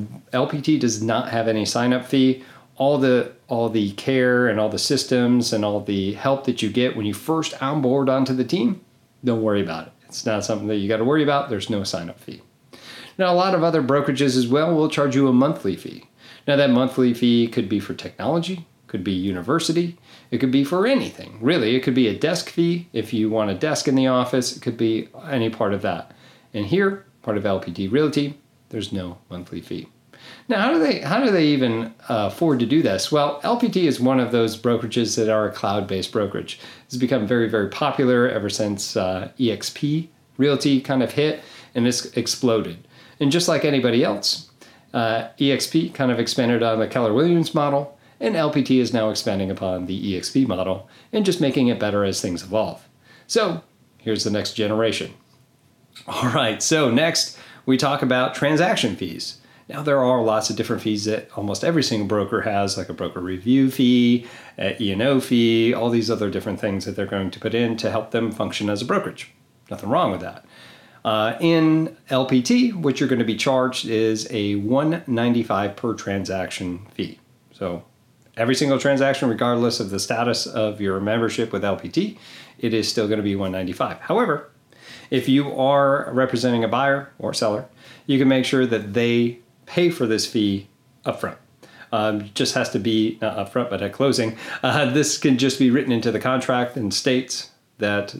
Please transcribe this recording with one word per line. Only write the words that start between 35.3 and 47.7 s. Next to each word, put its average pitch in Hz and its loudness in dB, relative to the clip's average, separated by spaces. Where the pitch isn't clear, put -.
a 104 -4
cloud-based 98 -4
brokerage. 101 -4
It's - -14
become 123 0
very, 117 2
very 104 0
popular 123 2
ever 104 -2
since, 104 -4
uh, 92 -2
E 117 2
X 101 -6
P 151 -4
Realty 139 4
kind 131 0
of 113 0
hit, 151 0
and 120 2
it's 120 -2
exploded. 113 -2
And 139 2
just 170 2
like 156 2
anybody 123 2
else, - -4
uh, 113 -2
E 139 4
X 131 0
P 165 0
kind 127 0
of 113 0
expanded 120 2
on 113 2
the 110 0
Keller 110 0
Williams 160 2
model, 143 0